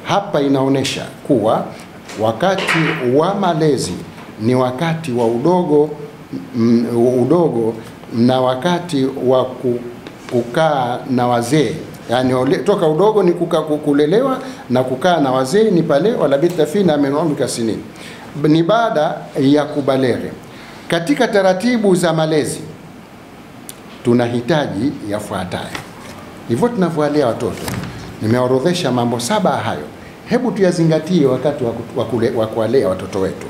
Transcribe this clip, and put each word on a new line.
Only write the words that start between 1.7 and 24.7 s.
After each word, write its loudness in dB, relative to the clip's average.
wakati 0
wa 2
malezi 0
ni 2
wakati 0
wa 0
udogo, 2
mm, 4
udogo 2
na 4
wakati 0
wa 4
ku-, -4
kukaa 0
na 2
wazee. 2
Yaani 2
ole-, 2
toka 2
udogo 4
ni 4
kuka-, 0
ku-, -2
kulelewa 2
na 2
kukaa 2
na 2
wazee 2
ni 4
pale, 2
"Walabitha 2
fina 2
min 2
umrika 0
sinin." -2
Ni 4
baada 2
ya 4
kubaleghe. 0
Katika 0
taratibu 2
za 2
malezi 0
tunahitaji 0